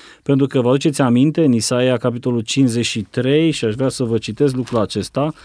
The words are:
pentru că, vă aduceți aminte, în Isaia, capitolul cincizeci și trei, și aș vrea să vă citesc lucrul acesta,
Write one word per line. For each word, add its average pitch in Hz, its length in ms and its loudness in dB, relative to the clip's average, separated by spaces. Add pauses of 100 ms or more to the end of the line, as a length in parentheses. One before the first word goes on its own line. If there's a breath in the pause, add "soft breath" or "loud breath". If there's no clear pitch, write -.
(220 loud breath)
pentru 139 240 2
că, 131 140 0
vă 117 80 2
aduceți 139 340 2
aminte, 135 420 4
în 135 80 4
Isaia, 123 440 0
capitolul 120 440 -2
cincizeci 117 440 0
și 110 180 -4
trei, 143 480 0
și 139 140 -4
aș 110 100 -2
vrea 131 140 -2
să 127 160 -4
vă 113 140 0
citesc 131 360 -2
lucrul 120 240 -4
acesta, 110 560 -2 (100)